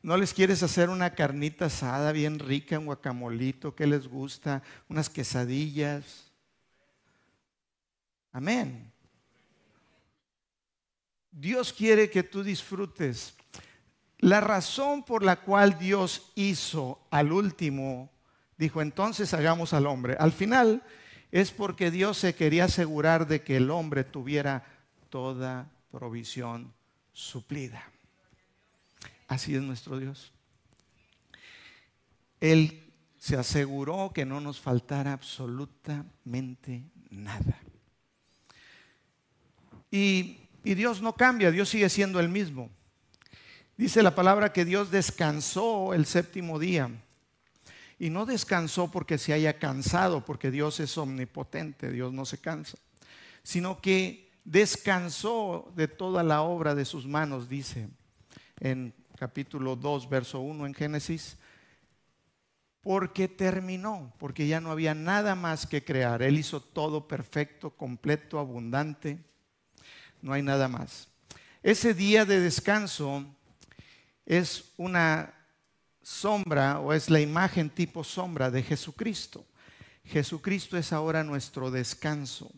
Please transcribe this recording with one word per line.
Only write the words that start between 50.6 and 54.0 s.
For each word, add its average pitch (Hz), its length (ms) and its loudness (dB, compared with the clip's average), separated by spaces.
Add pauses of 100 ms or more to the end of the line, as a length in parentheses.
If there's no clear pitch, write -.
es 151 180 -4
omnipotente, 135 920 -8
Dios 127 220 -6
no 131 120 -8
se 135 120 -10
cansa, 156 400 -8 (680)
sino 180 380 -4
que 185 500 2 (120)